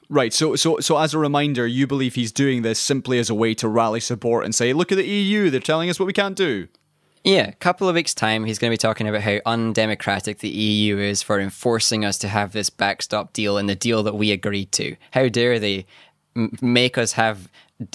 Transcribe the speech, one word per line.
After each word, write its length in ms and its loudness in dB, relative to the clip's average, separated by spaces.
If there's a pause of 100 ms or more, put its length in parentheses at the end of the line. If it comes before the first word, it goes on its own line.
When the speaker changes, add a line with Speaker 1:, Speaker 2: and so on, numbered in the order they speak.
(100)
Speaker 1:
Right, 220 2
so, 240 0
so, 240 2
so 180 2
as 160 0
a 40 0
reminder, 480 0
you 200 0
believe 280 -2
he's 180 -2
doing 300 2
this 160 0
simply 400 0
as 120 0
a 40 0
way 200 2
to 140 -2
rally 320 2
support 440 -2
and 100 -4
say, 180 2
"Look 200 0
at 60 2
the 100 0
E 140 0
U, 280 2
they're 100 2
telling 280 0
us 100 -2
what 80 0
we 60 -2
can't 240 -2
do." 320 0 (560)
Speaker 2:
Yeah, 240 4
a 40 -12
couple 360 0
of 60 4
weeks' 200 0
time, 300 0
he's 140 -2
gonna 140 2
be 40 2
talking 320 0
about 140 -2
how 240 2
undemocratic 920 0
the 100 -6 (120)
E 100 2 (140)
U 120 2
is 240 -2
for 180 0
enforcing 640 -2
us 140 -2
to 100 -4
have 240 -2
this 160 -2
backstop 640 -4
deal 240 0
and 140 0
the 40 0
deal 280 0
that 140 -2
we 160 2
agreed 400 -4
to. 240 -4 (160)
How 160 2
dare 300 2
they 280 -2 (500)
m-, 240 -2
make 380 2
us 140 0
have 360 -2 (300)
d-, 160 -12